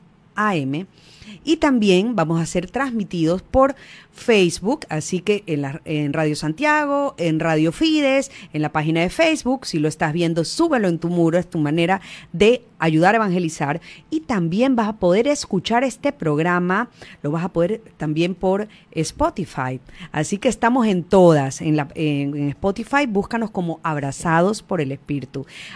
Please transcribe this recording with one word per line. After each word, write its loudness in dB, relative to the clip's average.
A 0
M -4
y 2
también 4
vamos 0
a -2
ser -4
transmitidos -2
por 2
Facebook, 2
así -4
que -2
en -2
la, -8
en -2
Radio -2
Santiago, -2
en 0
Radio 0
Fides, 0
en -4
la -4
página 0
de 0
Facebook, 0
si -4
lo 0
estás -2
viendo, 0
súbelo 0
en 0
tu -4
muro, 2
es -4
tu -6
manera 0
de 4
ayudar 4
a 4
evangelizar. -2
Y -2
también 0
vas 0
a -6
poder 2
escuchar 0
este -4
programa, 0
lo -4
vas -2
a -6
poder 0
también -2
por -2
Spotify. -4
Así -4
que 0
estamos 2
en 2
todas, 6
en 0
la, -2
en, -2
en -2
Spotify, -2
búscanos -2
como -4
Abrazados 0
por -4
el -4
Espíritu. -8